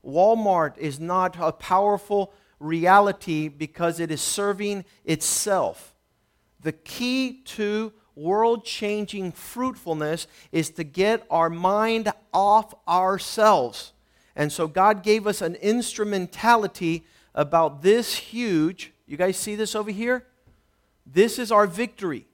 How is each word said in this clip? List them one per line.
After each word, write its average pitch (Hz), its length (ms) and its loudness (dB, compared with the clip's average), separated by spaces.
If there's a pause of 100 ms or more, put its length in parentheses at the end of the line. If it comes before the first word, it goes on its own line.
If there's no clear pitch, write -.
Walmart 180 720 2
is 147 220 -8
not 180 400 -2
a 160 120 0
powerful 202 800 0 (280)
reality 165 880 2
because 156 520 -4
it 165 100 -4
is 147 100 -4
serving 202 640 -4 (220)
itself. 160 880 -2 (680)
The 156 120 -6
key 262 720 -6
to 214 480 -4 (220)
world-changing 208 1160 -2
fruitfulness 165 920 -6 (260)
is 156 200 -2
to 170 120 -10
get 196 460 -2
our 165 220 2
mind 208 600 0 (220)
off 202 400 2 (140)
ourselves. 185 1040 2 (420)
And 147 160 -2
so 160 160 -4
God 190 360 2
gave 214 240 2
us 202 120 -2
an 180 140 -4
instrumentality 202 1500 0 (300)
about 147 480 0
this 220 320 4
huge, 190 760 -2 (140)
you 147 120 -12
guys 180 200 0
see 214 160 -6
this 208 220 -4
over 214 160 -4
here? 240 340 -2 (800)
This 180 320 2
is 233 140 -4
our 208 160 6
victory. 175 680 -6